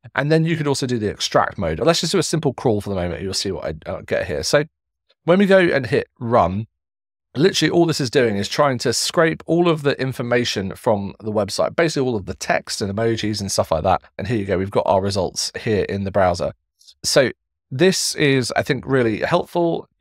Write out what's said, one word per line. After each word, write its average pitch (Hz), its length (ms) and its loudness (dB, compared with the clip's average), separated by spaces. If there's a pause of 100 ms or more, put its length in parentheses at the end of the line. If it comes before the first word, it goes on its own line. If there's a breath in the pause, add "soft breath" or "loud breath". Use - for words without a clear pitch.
(160)
And 143 140 0
then 160 140 4
you 165 140 0
could 151 100 -2
also 139 180 0
do 123 140 -2
the 104 100 0
extract - 480 0
mode. 92 220 -2
Let's 165 220 2
just 165 100 -4
do 196 80 2
a 151 40 2
simple 151 300 -2
crawl 107 280 0
for 104 80 -8
the 98 80 -4
moment. 87 240 -4
You'll 95 120 -6
see 98 180 -4
what 78 140 -8
I, 80 240 -8
uh, - 120 -8
get - 260 -2
here. 73 160 -4
So 147 220 2 (580)
when 175 160 4
we 202 60 6
go 190 140 6
and 165 260 2
hit 120 240 0 (100)
run, 110 480 2 (680)
literally 156 340 2
all 170 140 4
this 160 160 0
is 131 80 -2
doing 117 260 2
is 98 140 -2
trying 139 300 2
to - 120 0
scrape 160 540 0
all 175 240 2
of 143 140 0
the 139 160 0
information 120 760 -2
from 101 460 -2
the 110 100 -6
website, 101 420 -2
basically 156 320 0
all 123 120 -2
of 90 80 -8
the - 100 -10
text - 460 -4
and 98 120 -4
emojis 110 460 -2
and 98 100 -6
stuff - 220 -2
like 80 120 0
that. 92 180 2 (160 soft breath)
And 98 100 -6
here 117 100 -2
you 98 80 -4
go, 98 120 0
we've 95 120 -2
got - 180 0
our 95 140 4
results 95 560 -4
here 104 280 0
in 98 180 -4
the 95 80 -6
browser. 87 400 2 (520)
So 131 280 0 (400)
this 170 440 0
is, 135 400 0
I - 60 2
think, 135 240 -4
really 120 360 0
helpful. 170 680 -2 (120)